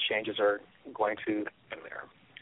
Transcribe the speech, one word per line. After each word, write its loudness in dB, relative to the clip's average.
changes 0
are 6
going 2
to 2
happen -10
there. -12